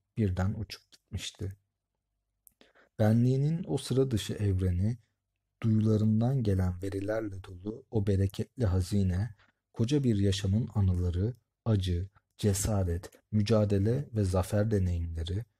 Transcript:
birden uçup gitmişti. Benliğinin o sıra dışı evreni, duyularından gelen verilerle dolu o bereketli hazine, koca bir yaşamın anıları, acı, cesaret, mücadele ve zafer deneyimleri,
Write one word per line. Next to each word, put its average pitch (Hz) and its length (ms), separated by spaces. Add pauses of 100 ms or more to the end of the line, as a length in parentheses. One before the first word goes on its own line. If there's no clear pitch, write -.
(160)
birden 95 380
uçup - 380
gitmişti. - 640 (1400)
Benliğinin 127 720
o 147 100
sıra 131 320
dışı 107 220
evreni, 95 640 (640)
duyularından 110 800
gelen 92 400
verilerle 98 600
dolu 98 460
o 104 160
bereketli 98 600
hazine, 95 680 (380)
koca 135 320
bir 113 120
yaşamın 98 580
anıları, 90 600 (300)
acı, 92 440 (300)
cesaret, 98 720 (220)
mücadele 107 800
ve 107 120
zafer 95 460
deneyimleri, 87 760 (160)